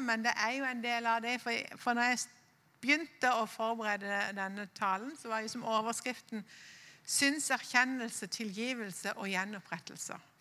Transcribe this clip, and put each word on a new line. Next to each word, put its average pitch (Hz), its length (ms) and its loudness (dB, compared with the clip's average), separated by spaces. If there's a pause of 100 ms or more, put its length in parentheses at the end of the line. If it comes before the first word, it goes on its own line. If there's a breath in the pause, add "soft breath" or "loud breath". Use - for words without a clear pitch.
men 226 180 2
det 233 120 4 (120)
er 247 140 0
jo 269 100 0
en 240 140 -4
del 233 260 2
av 226 140 4
det, 240 180 0
for, - 400 -2
for 240 160 2
når 240 140 4
jeg 240 120 0 (600)
begynte 277 500 4
å 220 160 2
forberede 208 720 0 (160)
denne 196 320 -4 (100)
talen, 208 400 0
så 226 140 -6
var 220 100 0
jo 220 140 -6
som 233 100 -6
overskriften 226 760 -2 (640 loud breath)
"Synserkjennelse, 254 1200 2
tilgivelse 214 840 -4
og 196 140 -4
gjenopprettelse". 190 880 -6 (220)